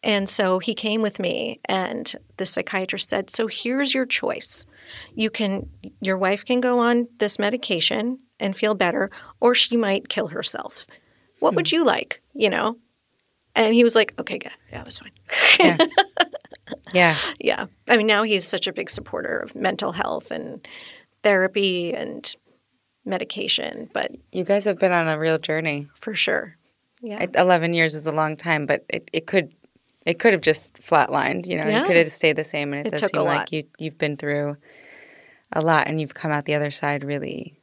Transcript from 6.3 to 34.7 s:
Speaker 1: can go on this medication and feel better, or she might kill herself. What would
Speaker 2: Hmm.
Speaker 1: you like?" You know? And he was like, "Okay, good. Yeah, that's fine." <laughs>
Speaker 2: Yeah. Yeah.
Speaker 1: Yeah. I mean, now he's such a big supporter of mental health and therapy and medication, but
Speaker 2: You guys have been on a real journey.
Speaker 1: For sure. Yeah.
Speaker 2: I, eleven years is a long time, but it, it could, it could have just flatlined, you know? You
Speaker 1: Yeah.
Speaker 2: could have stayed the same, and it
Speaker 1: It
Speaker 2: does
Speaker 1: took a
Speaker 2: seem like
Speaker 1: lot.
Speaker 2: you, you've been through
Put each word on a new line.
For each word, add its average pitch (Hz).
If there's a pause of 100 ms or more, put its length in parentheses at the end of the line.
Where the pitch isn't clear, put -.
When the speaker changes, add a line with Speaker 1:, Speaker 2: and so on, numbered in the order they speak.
Speaker 1:
can 247
go 247
on 240 (100)
this 208
medication 220 (200)
and 196
feel 214
better, 190 (300)
or 240
she 240
might 202
kill 175
herself. - (540)
What -
would 330
Speaker 2:
Hmm. 320
Speaker 1:
you 330
like?" - (120)
You 220
know? 214 (760)
And 220
he 240
was 233
like, 214
"Okay, -
good. - (180)
Yeah, -
that's -
fine." - (460)
<laughs> -
Speaker 2:
Yeah. 311 (1120)
Yeah. 175 (240)
Speaker 1:
Yeah. - (220)
I 240
mean, 214
now 214
he's 208
such 190
a 185
big -
supporter -
of -
mental 190
health -
and - (560)
therapy 190
and - (680)
medication, -
but - (220)
Speaker 2:
You 185
guys 202
have 196
been 185
on 165
a 156
real 160
journey. 156
Speaker 1:
For 220
sure. - (440)
Yeah. 214 (160)
Speaker 2:
I, -
eleven 170
years 165
is 156
a 160
long 156
time, 151
but -
it, -
it 160
could, 185 (500)
it 165
could 226
have 165
just -
flatlined, 147
you 175
know? 156
You -
Speaker 1:
Yeah. 247
Speaker 2:
could 180
have 165
stayed 156
the 156
same, 143
and 143
it -
Speaker 1:
It -
Speaker 2:
does 147
Speaker 1:
took 196
a -
Speaker 2:
seem 185
like 143
Speaker 1:
lot. -
Speaker 2:
you, 151 (140)
you've 156
been 147
through 147 (960)